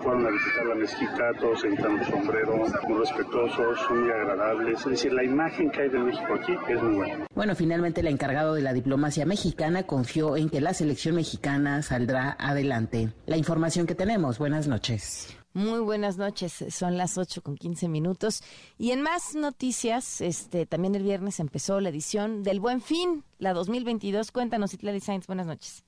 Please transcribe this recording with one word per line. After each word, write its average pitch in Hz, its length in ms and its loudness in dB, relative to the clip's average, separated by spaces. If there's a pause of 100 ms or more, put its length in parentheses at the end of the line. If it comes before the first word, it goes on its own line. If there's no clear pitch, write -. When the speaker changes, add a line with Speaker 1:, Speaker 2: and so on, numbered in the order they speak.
Speaker 1:
fueron 123 240 2
a - 40 2
visitar 104 340 0
la 117 100 0
mezquita, 117 640 0
todos - 220 2
se 113 80 0
quitaron 101 300 2
el 92 60 0
sombrero, 110 600 2 (220)
muy 110 120 2
respetuosos, 117 880 0
son 120 140 2
muy 120 100 4
agradables, 110 680 0
es - 60 -4
decir, 131 280 2
la 127 100 4
imagen 147 480 2
que 147 120 -2
hay 139 60 4
de 127 100 2
México 123 340 0
aquí - 200 0 (140)
es 117 160 2
muy 110 120 4
buena. - 380 -2
Speaker 2:
Bueno, 202 220 0
finalmente 170 460 2
el 165 60 2
encargado 147 460 2
de 156 80 2
la 135 120 2
diplomacia 139 520 2
mexicana 175 580 2
confió 147 540 2
en 156 120 2
que 147 120 0
la 170 120 2
selección 160 420 0
mexicana 143 680 0
saldrá 131 560 0
adelante. 120 760 0 (120)
La 160 120 0
información 160 500 2
que 170 80 0
tenemos, 185 420 2
buenas 147 300 0
noches. - 680 -4 (200)
Speaker 3:
Muy 220 240 0
buenas 208 380 0
noches, 196 500 -4
son 180 300 -2
las 180 200 0
ocho 180 240 -4
con 143 140 -8
quince 170 320 -4
minutos. 170 560 0 (340)
Y 240 140 0
en 254 100 0
más 330 340 -2
noticias, 254 840 -2
este, 170 460 -2
también 185 300 0
el 196 80 -2
viernes 196 360 -2
empezó 180 400 -2
la 196 80 -2
edición 202 560 -4
del 190 160 0
Buen 240 220 -2
Fin, 339 420 0 (160)
la 190 140 0
dos 175 160 -2
mil 247 160 -2
veintidós. 214 480 -2
Cuéntanos, 226 400 -2
Itlali 202 260 -4
Sáenz, 190 280 -6
buenas 185 200 -4
noches. - 400 -12